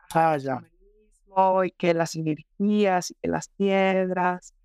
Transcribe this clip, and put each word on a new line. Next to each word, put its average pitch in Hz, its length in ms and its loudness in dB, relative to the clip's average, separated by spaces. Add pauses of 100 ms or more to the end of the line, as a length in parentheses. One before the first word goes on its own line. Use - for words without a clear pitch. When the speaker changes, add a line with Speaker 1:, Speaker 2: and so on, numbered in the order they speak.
(120)
Speaker 1:
Ah, 160 240 2
ya. 135 200 -6
Speaker 2:
chamanismo 190 1080 -2
y 180 60 -4
que 170 240 0
las 165 220 -2
energías 185 960 -2
y - 20 -20
que - 140 -6
las 165 200 -4
piedras. 190 1040 0 (120)